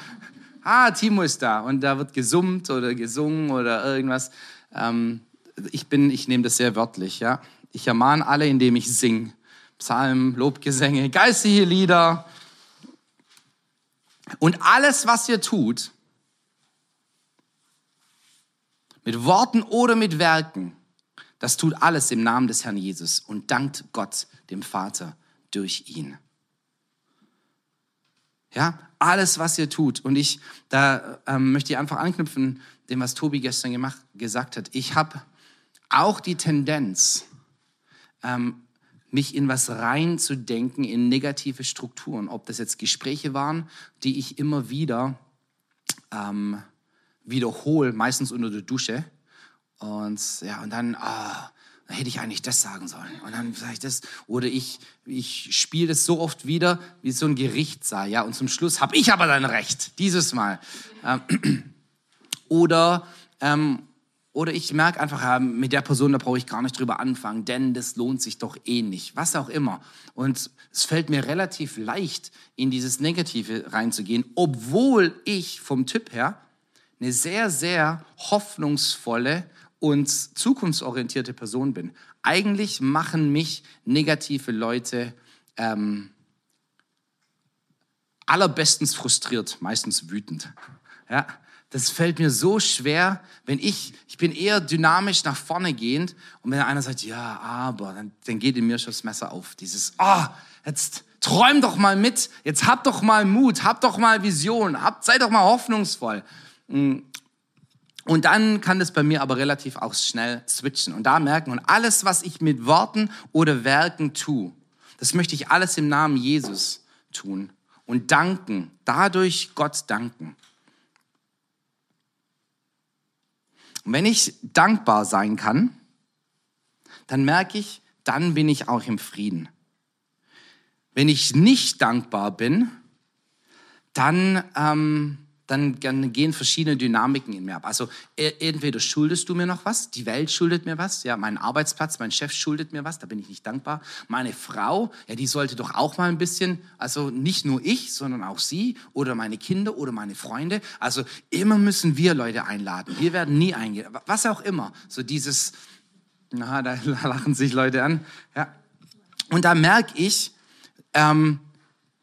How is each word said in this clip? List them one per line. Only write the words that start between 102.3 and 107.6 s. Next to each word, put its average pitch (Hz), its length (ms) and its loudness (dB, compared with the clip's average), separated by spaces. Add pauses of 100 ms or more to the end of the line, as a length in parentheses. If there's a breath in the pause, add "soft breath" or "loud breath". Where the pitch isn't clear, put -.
jetzt 151 220 0
hab 262 180 4
doch 208 180 2
mal 214 240 6
Mut, 214 380 4
hab 220 180 2
doch 202 160 2
mal 220 260 4
Vision, 196 580 0
hab, - 220 -2
sei 240 140 6
doch 247 120 4
mal 214 140 6
hoffnungsvoll." 196 800 2 (440 loud breath)
Mm. 139 320 2 (1080)